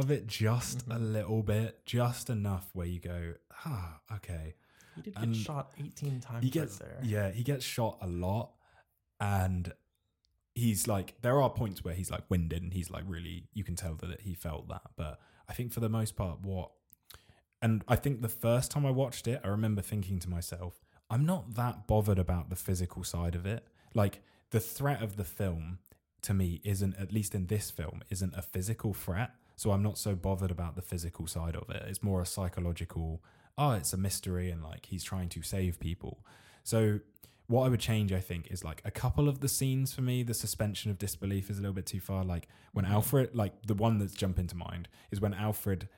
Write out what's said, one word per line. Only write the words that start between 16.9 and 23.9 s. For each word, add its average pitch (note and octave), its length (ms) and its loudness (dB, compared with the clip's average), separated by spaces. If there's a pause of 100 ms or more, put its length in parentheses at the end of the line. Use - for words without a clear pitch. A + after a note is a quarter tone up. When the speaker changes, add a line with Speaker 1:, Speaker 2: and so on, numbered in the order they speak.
Speaker 1:
and A2+ 260 2
I A#2+ 100 4
think B2+ 260 0
the A2+ 80 -2
first A#2+ 400 2
time D3 160 2
I C3+ 40 4
watched B2+ 360 0
it, B2 180 0
I F#2+ 40 0
remember G#2 340 2
thinking G2 380 -2
to F2+ 100 -4
myself, F2 500 -6 (300)
"I'm C3 160 4
not B2+ 300 -2
that A#2+ 300 -2
bothered G#2+ 320 6
about F2 300 2
the F2+ 80 -4
physical F2+ 480 -2
side F2 300 0
of F2 100 -4
it." G#2+ 220 -4 (280)